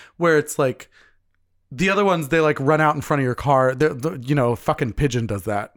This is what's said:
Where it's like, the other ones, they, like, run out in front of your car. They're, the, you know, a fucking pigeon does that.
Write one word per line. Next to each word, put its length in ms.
Where 200
it's 180
like, 320
the 180
other 140
ones, 240
they, 100
like, 220
run 200
out 140
in 60
front 220
of 20
your 100
car. 400
They're, 180
the, 320
you 120
know, 160
a 40
fucking 360
pigeon 340
does 200
that. 300